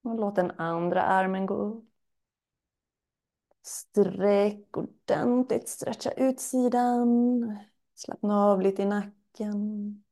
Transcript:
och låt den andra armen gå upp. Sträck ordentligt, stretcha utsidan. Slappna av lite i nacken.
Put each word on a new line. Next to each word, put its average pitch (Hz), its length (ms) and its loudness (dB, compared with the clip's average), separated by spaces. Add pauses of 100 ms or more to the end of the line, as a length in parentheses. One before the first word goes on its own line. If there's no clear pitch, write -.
och 226 160 -6
låt 202 180 -2
den 180 140 2
andra 170 520 -2
armen 190 440 2
gå 196 80 -4
upp. 208 300 -4 (1800)
Sträck 202 1120 0
ordentligt, - 920 -2
stretcha - 420 -6
utsidan. 247 1500 2 (360)
Slappna 208 500 0
av 196 180 4
lite 196 200 2
i 196 40 2
nacken. 208 1300 -6